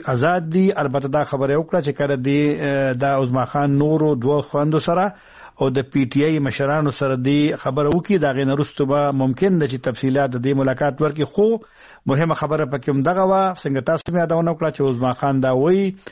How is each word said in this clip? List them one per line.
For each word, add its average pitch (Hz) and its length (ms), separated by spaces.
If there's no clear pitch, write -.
آزاد 160 440
دي. 190 280
البته 139 300
دا 147 160
خبره 135 300
یې 151 60
وکړه 165 220
چې 143 80
کله 143 260
دې، 143 460
اه، 139 320
دا 139 220
عظما 127 300
خان 143 320
نورو 151 380
دوه 135 260
خویندو 151 360
سره 180 360
او 135 80
د 131 120
پی 135 240
ټی 139 180
آی 156 160
مشرانو 143 520
سره 135 240
دې 143 400
خبره 147 340
وکړي، 175 280
د 151 80
هغې 135 200
نه 135 80
وروسته 143 320
به 143 260
ممکن 135 480
ده 147 80
چې 127 160
تفصیلات 135 460
د 123 180
دې 139 100
ملاقات 135 440
ورکړي. 151 220
خو 214 340
مهمه 156 280
خبره 151 320
پکې 131 240
هم 139 120
دغه 180 240
وه، 190 280
څنګه 135 300
تاسو 160 280
مې 175 80
یادونه 165 320
وکړه 156 200
چې 147 100
عظما 127 300
خان 135 280
دا 131 120
وایي 185 440